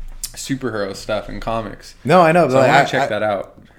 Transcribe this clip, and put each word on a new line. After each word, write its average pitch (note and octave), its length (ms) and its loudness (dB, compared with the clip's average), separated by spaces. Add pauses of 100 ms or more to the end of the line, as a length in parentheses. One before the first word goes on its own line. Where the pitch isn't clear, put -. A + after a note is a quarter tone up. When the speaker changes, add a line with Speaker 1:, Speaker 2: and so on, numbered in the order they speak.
(340)
Speaker 1:
superhero A2 600 -6
stuff - 340 -6
in G2+ 100 -10
comics. A2+ 540 -8 (100)
Speaker 2:
No, E3 160 4
I D#3+ 120 6
know, E3+ 140 4
but, B2 60 0
Speaker 1:
So C3 60 4
I - 40 6
Speaker 2:
like, B2+ 80 4
Speaker 1:
wanna C#3 120 6
Speaker 2:
I, - 40 0
Speaker 1:
check C3+ 160 -2
Speaker 2:
I, C3+ 60 0
Speaker 1:
that G#2 140 -2
out. - 360 -4 (200)